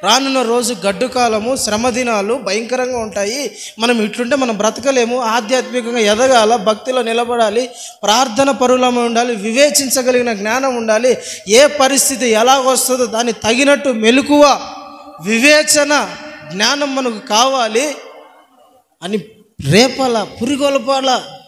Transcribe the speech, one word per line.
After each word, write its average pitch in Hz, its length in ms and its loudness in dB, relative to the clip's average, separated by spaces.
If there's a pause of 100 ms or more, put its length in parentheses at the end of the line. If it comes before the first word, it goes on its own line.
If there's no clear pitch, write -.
రానున్న 262 380 0
రోజు 233 340 -2 (100)
గడ్డు 202 200 -2
కాలము, 240 500 0
శ్రమ 220 320 -2
దినాలు 226 460 -2
భయంకరంగా 240 640 -4
ఉంటాయి. 220 520 -6 (280)
మనం 233 240 0
ఇట్లుంటే 233 340 -2
మనం 240 200 -2
బ్రతకలేము. 233 640 0
ఆధ్యాత్మికంగా 240 800 -2
ఎదగాల, 226 580 4
భక్తిలో 220 460 -2
నిలబడాలి, 233 680 0 (320)
ప్రార్థన 240 480 2
పరులమై 247 520 2
ఉండాలి, 233 340 0
వివేచించగలిగిన 247 960 0
జ్ఞానం 240 440 -2
ఉండాలి. 226 400 2 (320)
ఏ 247 180 6
పరిస్థితి 269 640 0
ఎలా 240 300 4
వస్తుందో 254 480 0
దాన్ని 226 260 -2
తగినట్టు 269 560 2
మెలకువ, 262 720 4 (640)
వివేచన, 285 840 2 (440)
జ్ఞానం 269 420 -2
మనకు 240 320 -4
కావాలి 247 680 0 (1080)
అని 196 140 -4 (540)
రేపాల, 240 560 2 (160)
పురిగొలపాల. 269 800 0 (280)